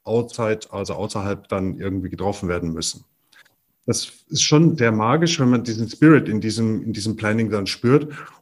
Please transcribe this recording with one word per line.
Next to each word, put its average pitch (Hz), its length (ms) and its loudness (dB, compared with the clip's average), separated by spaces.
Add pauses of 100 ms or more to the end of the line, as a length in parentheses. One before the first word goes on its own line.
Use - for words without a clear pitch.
outside, 110 580 -2 (100)
also 98 240 -6
außerhalb 98 520 -6
dann 95 320 -4
irgendwie 92 320 -6
getroffen 92 380 -4
werden 87 240 -2
müssen. - 320 -8 (840)
Das - 260 -4 (160)
ist 135 140 -2
schon 156 340 4
sehr 117 160 2
magisch, 139 480 2
wenn 127 100 4
man 120 140 2
diesen 113 240 -6
Spirit 151 400 6
in 107 120 -2
diesem, 110 440 -2
in 110 80 -4
diesem 104 240 -4
Planning 107 340 0
dann 101 160 -2
spürt 147 460 2 (300)